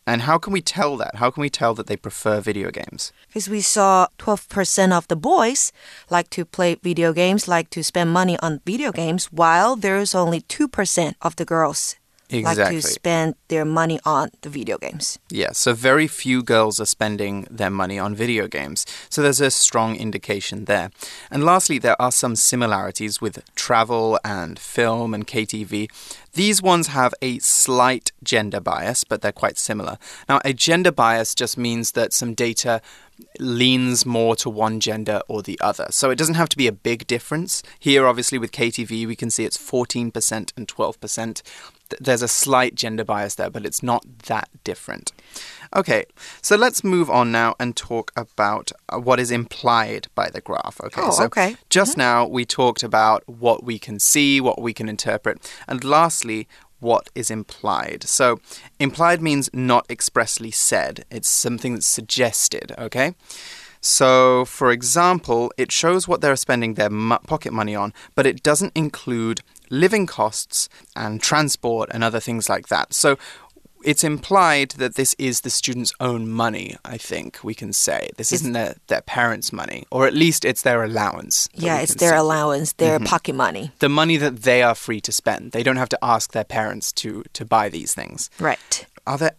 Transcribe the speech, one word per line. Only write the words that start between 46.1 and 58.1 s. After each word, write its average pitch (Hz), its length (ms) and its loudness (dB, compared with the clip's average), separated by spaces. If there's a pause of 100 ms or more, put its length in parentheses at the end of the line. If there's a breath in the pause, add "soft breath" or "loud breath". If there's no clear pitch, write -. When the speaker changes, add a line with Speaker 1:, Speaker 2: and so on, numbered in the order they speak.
Speaker 1:
so - 140 2
let's 233 280 2
move 180 260 2
on 120 220 4
now 117 280 2
and 123 160 -4
talk - 400 -6
about, 107 560 -2 (180)
uh, - 100 -6
what 123 200 2
is 123 120 -2
implied 117 840 0
by 92 140 -2
the - 120 -10
graph. - 400 -8
Okay, - 200 -8
Speaker 2:
Oh, 214 100 0
Speaker 1:
so - 140 2
Speaker 2:
okay. 190 300 0 (140)
Speaker 1:
just 202 240 4
Speaker 2:
Mm-hmm. 147 80 0
Speaker 1:
now 120 260 4
we 123 180 -2
talked 123 380 2
about 110 440 4
what 117 360 0
we 120 160 -6
can 104 200 -10
see, 139 420 4
what 123 200 0
we 117 120 -2
can 110 160 -6
interpret, 107 480 -2 (300 loud breath)
and 127 160 -6
lastly, 135 640 2 (320 soft breath)
what 117 340 2
is 117 160 -6
implied. 104 800 -4
So 123 320 2 (400 loud breath)